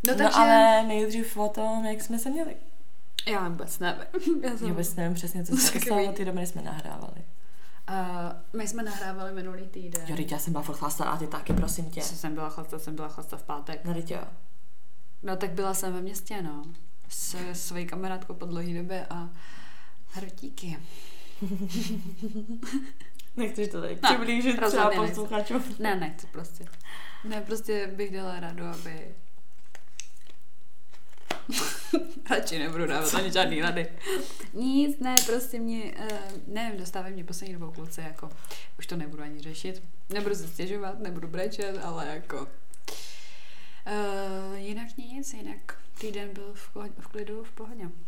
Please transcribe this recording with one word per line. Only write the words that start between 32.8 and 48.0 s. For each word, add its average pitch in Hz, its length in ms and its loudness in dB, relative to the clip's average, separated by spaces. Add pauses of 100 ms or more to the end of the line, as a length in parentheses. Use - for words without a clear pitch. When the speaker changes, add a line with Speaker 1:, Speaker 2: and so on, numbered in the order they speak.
Speaker 2:
dávat 151 280 2
ani 190 160 2
žádný 165 300 2
rady. 170 260 0 (640)
Nic, 269 460 4
ne, 254 160 2 (100)
prostě 240 340 0
mě, 226 380 -2
eh, 208 220 -2 (280)
nevím, 220 320 0
dostávají 185 340 -2
mě 180 100 -2
poslední 175 300 -2
dobou 165 180 -2
kluci, 160 300 -2
jako, 160 280 -2 (500)
už - 80 -2
to 175 80 -2
nebudu 151 280 0
ani 147 180 -2
řešit. 160 420 -2 (260)
Nebudu 202 260 0
se 165 120 0
stěžovat, 190 520 0
nebudu 175 280 0
brečet, 196 560 0
ale 165 240 0
jako, 147 400 0 (1400)
eh, 196 760 0
jinak 214 380 -2
nic, 262 360 0
jinak - 440 0 (220)
týden 208 340 0
byl 202 200 0
v - 220 0
ko-, 208 240 0
v - 80 0
klidu, 214 360 0
v 226 80 0
pohodě. 220 380 0 (180)